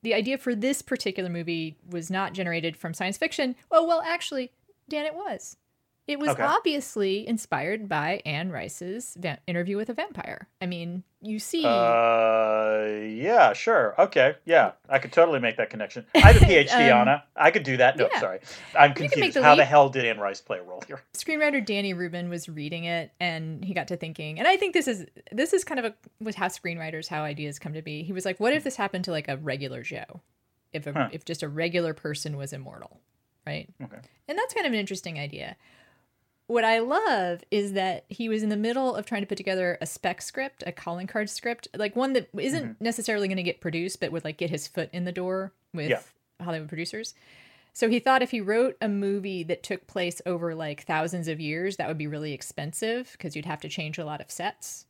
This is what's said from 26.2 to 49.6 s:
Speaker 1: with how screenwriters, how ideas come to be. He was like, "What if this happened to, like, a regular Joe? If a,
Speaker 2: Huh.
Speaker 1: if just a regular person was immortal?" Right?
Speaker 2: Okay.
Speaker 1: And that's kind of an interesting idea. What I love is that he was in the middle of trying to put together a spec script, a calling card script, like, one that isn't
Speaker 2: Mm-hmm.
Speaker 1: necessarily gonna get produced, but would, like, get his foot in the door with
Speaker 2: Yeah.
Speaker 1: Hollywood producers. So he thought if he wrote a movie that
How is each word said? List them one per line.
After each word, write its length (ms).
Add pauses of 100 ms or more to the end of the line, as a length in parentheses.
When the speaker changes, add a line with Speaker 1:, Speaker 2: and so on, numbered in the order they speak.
Speaker 1:
with 120
how 100
screenwriters, 640
how 140
ideas 360
come 160
to 80
be. 200
He 120
was 100
like, 160
"What 140
if 100
this 120
happened 280
to, 60
like, 180
a 80
regular 460
Joe? 400 (500)
If 140
a, 80
Speaker 2:
Huh. 180
Speaker 1:
if 140
just 160
a 80
regular 420
person 460
was 160
immortal?" 440 (480)
Right? 220 (140)
Speaker 2:
Okay. 160 (280)
Speaker 1:
And 120
that's 160
kind 120
of 60
an 60
interesting 400
idea. 360 (960)
What 140
I 140
love 720
is 240
that 340
he 220
was 120
in 60
the 80
middle 400
of 80
trying 160
to 60
put 100
together 460
a 40
spec 360
script, 440
a 60
calling 340
card 220
script, 480
like, 180
one 200
that 240
isn't 260
Speaker 2:
Mm-hmm. 200
Speaker 1:
necessarily 440
gonna 140
get 180
produced, 400
but 120
would, 120
like, 140
get 100
his 180
foot 280
in 100
the 80
door 400 (220)
with 160
Speaker 2:
Yeah. 100 (420)
Speaker 1:
Hollywood 280
producers. 420 (600)
So 160
he 80
thought 240
if 80
he 100
wrote 400
a 80
movie 540
that 200